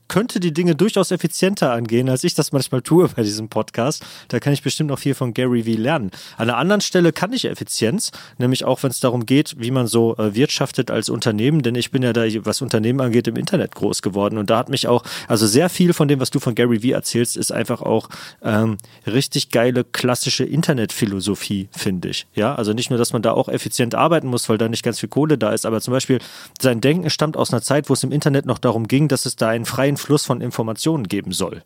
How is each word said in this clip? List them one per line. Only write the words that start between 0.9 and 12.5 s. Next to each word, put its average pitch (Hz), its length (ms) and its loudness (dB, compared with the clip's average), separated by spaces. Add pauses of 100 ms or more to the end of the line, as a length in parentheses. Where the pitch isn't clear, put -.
effizienter 180 600 0
angehen, 117 380 2
als 131 140 0
ich 175 120 0
das - 160 0
manchmal 131 300 0
tue 165 260 4
bei - 160 -2
diesem 107 260 -4
Podcast. 117 560 -2 (220)
Da 120 120 -2
kann 143 140 2
ich 135 100 -2
bestimmt 147 260 -2
noch 135 100 -4
viel 139 140 0
von 123 200 -4
Gary 123 320 0
Vee 113 100 0
lernen. 113 360 0 (240)
An 113 140 0
einer 120 80 -2
anderen 190 240 2
Stelle 175 320 4
kann 190 180 -2
ich 262 140 -4
Effizienz, - 680 -2 (260)
nämlich 123 280 0
auch, 127 180 0
wenn's 127 160 -2
darum 120 260 0
geht, 135 320 2
wie 117 140 -4
man 127 160 0
so, 113 300 4
äh, 107 180 -2
wirtschaftet 135 560 0
als 113 180 -2
Unternehmen, 123 520 2
denn 120 140 0
ich 120 160 -4
bin 127 120 0
ja 120 80 2
da, 113 140 2 (200)
was 104 160 -2